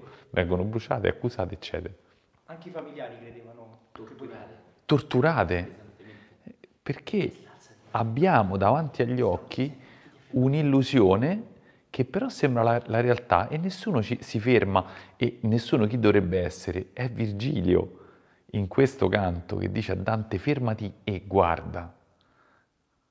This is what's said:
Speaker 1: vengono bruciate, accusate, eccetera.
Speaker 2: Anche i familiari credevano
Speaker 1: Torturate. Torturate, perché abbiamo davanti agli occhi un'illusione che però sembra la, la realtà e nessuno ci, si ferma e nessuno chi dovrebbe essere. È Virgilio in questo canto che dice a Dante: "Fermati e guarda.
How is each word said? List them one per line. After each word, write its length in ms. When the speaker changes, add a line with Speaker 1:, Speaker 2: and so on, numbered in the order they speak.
Speaker 1:
vengono 340
bruciate, 440
accusate, 460
eccetera. 380
Speaker 2:
Anche 220
i 40
familiari 460
credevano 600
Speaker 1:
Torturate. 680
Torturate, 920
perché 500
abbiamo 680
davanti 460
agli 180
occhi 580
un'illusione 1200
che 160
però 240
sembra 320
la, 240
la 140
realtà 480
e 100
nessuno 440
ci, 200
si 180
ferma 440
e 260
nessuno 440
chi 120
dovrebbe 420
essere. 540
È 160
Virgilio 880
in 140
questo 420
canto 480
che 140
dice 220
a 40
Dante: 420
"Fermati 540
e 220
guarda. 720